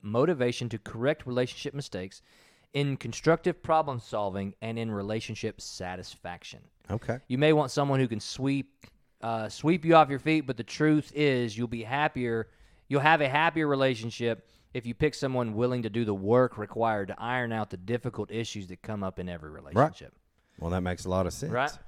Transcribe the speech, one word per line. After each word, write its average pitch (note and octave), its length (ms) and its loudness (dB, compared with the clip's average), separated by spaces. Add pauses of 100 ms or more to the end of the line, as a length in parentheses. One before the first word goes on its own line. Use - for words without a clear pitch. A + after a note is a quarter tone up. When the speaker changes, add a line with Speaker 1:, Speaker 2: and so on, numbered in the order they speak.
Speaker 1:
motivation B2 640 2
to A2 100 -6
correct B2 480 -2
relationship B2+ 480 -2
mistakes, G2 480 -8 (500)
in C#3 240 0
constructive E3 640 0
problem D3 380 0
solving, G2 640 -4
and A2+ 160 -6
in A2+ 120 -4
relationship G#2+ 680 -4
satisfaction. - 1000 -12 (300)
Speaker 2:
Okay. A#2 280 -4 (100)
Speaker 1:
You B2+ 100 -2
may D3+ 140 6
want D3+ 180 4
someone C#3 300 2
who B2+ 80 4
can A2 120 -4
sweep, - 640 -4 (340)
uh, A2+ 300 -4
sweep D#3 340 0
you E3 120 6
off D3+ 140 10
your C#3 80 -2
feet, D#3 280 2
but B2+ 100 -2
the A#2 80 -6
truth D3+ 500 2
is B2+ 440 2
you'll A#2+ 100 -2
be A#2 140 -6
happier, B2 640 0 (400)
you'll C#3 120 2
have D#3 200 8
a C#3+ 80 2
happier D#3 400 2
relationship A#2 800 0 (240)
if A#2+ 140 -8
you A#2 80 -6
pick D3+ 200 2
someone B2 400 -2
willing B2 280 0
to A2 80 -4
do A#2 160 0
the G#2 80 0
work A2+ 440 4
required G#2+ 500 -2
to G#2 120 -8
iron A#2+ 320 -2
out A2 180 -2
the G2 60 -10
difficult G#2+ 540 -6
issues A2 380 -6
that F2+ 140 -14
come G#2 220 -6
up F#2+ 140 -6
in F2+ 100 -6
every D#2 220 -10
Speaker 2:
Right. C#2+ 120 -16 (120)
Speaker 1:
relationship. D3 400 0 (440)
Speaker 2:
Well, E2 120 -4
that F#2 120 0
makes F2+ 220 -4
a F#2 60 -4
lot F#2 160 2
of E2+ 80 -4
sense, D3 180 -6
Speaker 1:
Right. C3 360 -2